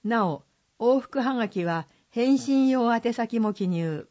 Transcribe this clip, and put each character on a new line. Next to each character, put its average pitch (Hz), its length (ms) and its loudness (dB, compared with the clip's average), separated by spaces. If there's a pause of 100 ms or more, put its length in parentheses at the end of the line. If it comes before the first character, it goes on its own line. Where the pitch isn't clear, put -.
な 220 220 0
お、 151 180 -4 (360)
往 254 200 2
復 262 220 -6
は 254 140 -2
が 220 140 -2
き 180 160 -4
は 165 220 -2 (220)
返 262 300 2
信 269 280 2
用 254 240 2
宛 233 220 0
先 233 260 -2
も 214 140 0
記 190 140 -2
入。 165 440 -4